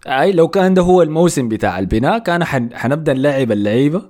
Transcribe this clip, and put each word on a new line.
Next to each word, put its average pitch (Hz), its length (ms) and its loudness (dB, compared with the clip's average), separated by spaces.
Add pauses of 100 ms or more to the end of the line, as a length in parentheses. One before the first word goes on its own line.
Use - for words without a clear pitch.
أي، 147 260 0
لو 165 160 2
كان 190 260 2
ده 185 80 4
هو 180 200 6
الموسم 156 460 0
بتاع 104 300 -4
البناء، 113 400 0
كان 175 260 -2
حن-، 123 300 -4
حنبدأ 147 380 -2
نلعب 135 400 0
اللعيبة. 120 580 0